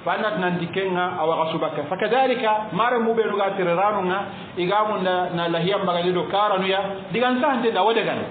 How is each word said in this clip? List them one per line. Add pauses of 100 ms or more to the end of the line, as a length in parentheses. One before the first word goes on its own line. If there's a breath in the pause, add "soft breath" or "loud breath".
fanat
nan
dikenga
awa
subaka.
Fakadhalika
mare
mu
be
ruga
tere
ranu
nga (400 loud breath)
igamu
na,
na
Allah
yang
bagan
do
karanu
ya
digan
sa
hande
da
wadagan. (100)